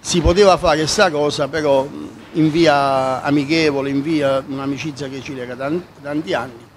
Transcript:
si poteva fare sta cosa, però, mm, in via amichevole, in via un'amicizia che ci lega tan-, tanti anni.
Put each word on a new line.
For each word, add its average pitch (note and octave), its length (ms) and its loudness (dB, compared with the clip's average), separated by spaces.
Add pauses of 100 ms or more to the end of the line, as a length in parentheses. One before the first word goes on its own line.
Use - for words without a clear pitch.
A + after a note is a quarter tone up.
si - 200 -2
poteva F3 360 6
fare D#3 300 0
sta F#3+ 240 2
cosa, D3 380 -2
però, D3 340 2
mm, D2+ 240 -10 (260)
in D#3 180 2
via C#3 720 2
amichevole, C#3+ 680 0
in C#3 120 -2
via C#3 460 0
un'amicizia C#3 640 -8
che C3+ 120 -12
ci C3+ 140 -12
lega B2 200 -10
tan-, D3 280 -6 (180)
tanti D3+ 320 -6
anni. B2 320 -6 (120)